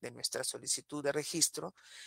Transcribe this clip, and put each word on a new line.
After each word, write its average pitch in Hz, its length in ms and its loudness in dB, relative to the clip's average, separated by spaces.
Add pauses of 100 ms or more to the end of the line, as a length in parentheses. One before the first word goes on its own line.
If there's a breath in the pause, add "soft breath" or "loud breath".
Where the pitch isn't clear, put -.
de 120 120 -6
nuestra 120 320 -2
solicitud - 580 -2
de 139 100 4
registro 151 600 2 (320 loud breath)